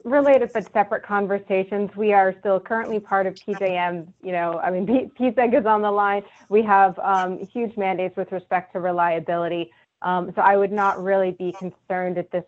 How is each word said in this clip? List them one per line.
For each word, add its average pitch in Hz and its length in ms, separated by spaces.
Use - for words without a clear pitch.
related 269 480
but 202 200
separate 214 300
conversations. 196 920
We 208 180
are 190 280
still 196 180
currently 226 420
part 196 260
of 185 100
P - 180
J 190 240
M. 175 340
You 185 100
know, 170 280
I 180 100
mean, 180 160
P-, 247 300
P 254 140
seg 233 280
is 214 80
on 214 160
the 208 80
line. 202 320
We 208 140
have, 196 360
um, 185 400
huge 226 380
mandates 185 400
with 190 160
respect 185 400
to 185 80
reliability. 170 880
Um, 180 320
so 208 80
I 196 140
would 202 160
not 196 300
really 190 280
be 180 220
concerned 180 680
at 175 120
this 175 180